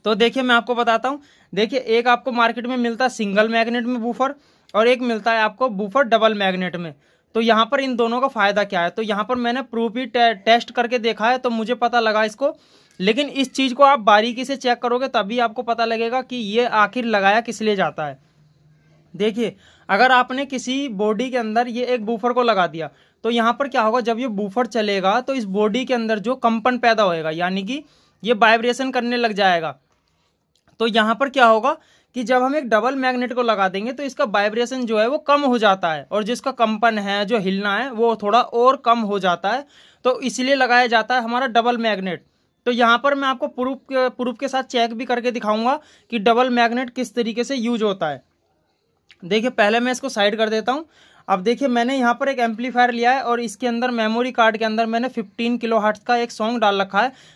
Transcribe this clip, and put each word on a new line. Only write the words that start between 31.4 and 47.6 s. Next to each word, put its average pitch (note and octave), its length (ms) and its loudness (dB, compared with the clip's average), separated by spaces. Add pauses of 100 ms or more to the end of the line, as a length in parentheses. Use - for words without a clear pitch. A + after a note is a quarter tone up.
होगा A3+ 300 4 (400)
कि B3+ 80 -4
जब B3+ 180 2
हम C4 140 0
एक C#4+ 120 -4
डबल A3+ 280 2
मैग्नेट B3+ 360 -2
को B3 100 -2
लगा G3+ 260 2
देंगे G3 240 -6
तो C4 100 -10
इसका C#4+ 240 -4
वाइब्रेशन A3+ 580 -2
जो A3 140 -2
है A3 100 4
वो D4 120 -2
कम C#4+ 220 2
हो B3 160 2
जाता F#3+ 340 2
है C#3+ 140 -8
और G#3 180 -2
जिसका A#3+ 280 -4
कंपन A3 460 2
है, G3+ 260 -2
जो A3 140 0
हिलना G3 380 -2
है, B3+ 140 -4
वो A3+ 260 0
थोड़ा G#3+ 240 2
और B3+ 440 2
कम A#3 160 4
हो G3+ 200 -2
जाता F3+ 300 0
है। C4+ 160 -4 (380)
तो B3+ 180 0
इसलिए B3+ 320 0
लगाया B3 340 4
जाता A3 260 2
है B3+ 80 2
हमारा A#3+ 260 -2
डबल A#3 300 2
मैग्नेट। F#3+ 460 -4 (420)
तो B3 60 0
यहाँ A#3 260 4
पर C#4 160 0
मैं C#4 140 -2
आपको C4 200 -4
प्रूफ C4 340 -6
के, B3+ 280 0
प्रूफ A#3+ 300 -6
के C#4 80 -4
साथ C4 160 -2
चेक A#3 300 -2
भी A#3 100 -8
करके B3 280 -2
दिखाऊंगा A3+ 480 -2 (320)
कि A#3 80 -2
डबल A#3 320 4
मैग्नेट A#3+ 400 0
किस B3 220 -6
तरीके A#3 300 -4
से C4+ 120 -6
यूज़ A#3 280 -2